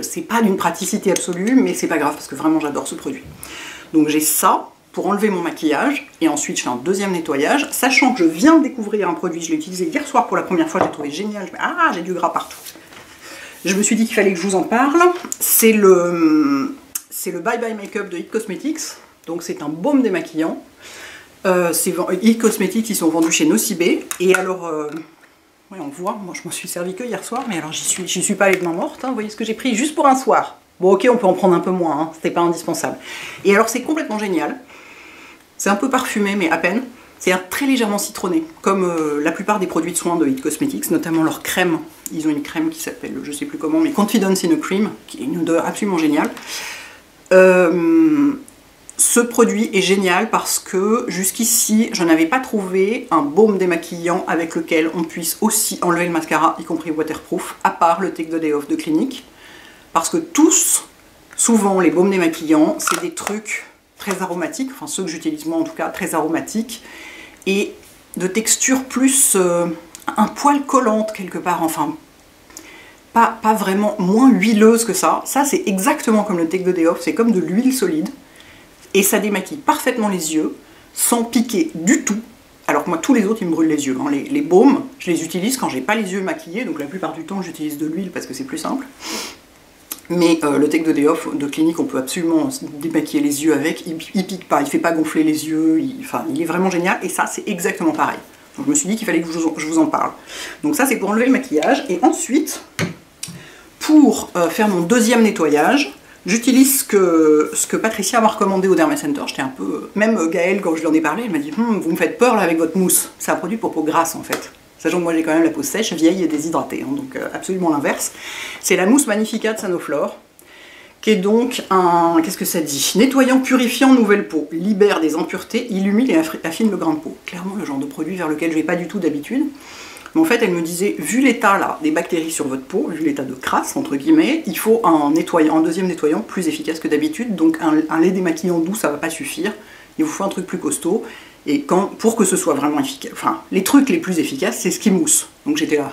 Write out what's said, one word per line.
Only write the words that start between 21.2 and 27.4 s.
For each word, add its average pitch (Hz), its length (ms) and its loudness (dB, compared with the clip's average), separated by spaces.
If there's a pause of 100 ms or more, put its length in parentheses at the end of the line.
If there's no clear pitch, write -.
Euh, 180 280 2
c'est 180 180 -2
ven-, 170 160 -2 (160)
It 220 180 6
Cosmetics, 214 480 0
ils 190 80 -4
sont 165 120 2
vendus 165 240 2
chez 160 120 2
Nocibé, 185 640 0 (120)
et 185 160 2
alors... 185 320 -4
Euh, 151 220 -6 (840)
ouais, 190 80 -16
on 143 80 -8
voit, 185 360 -8
moi 170 100 -12
je - 100 -12
m'en 170 60 -10
suis - 180 -10
servi 180 260 -6
que 247 100 -10
hier 226 180 -8
soir, 254 260 -8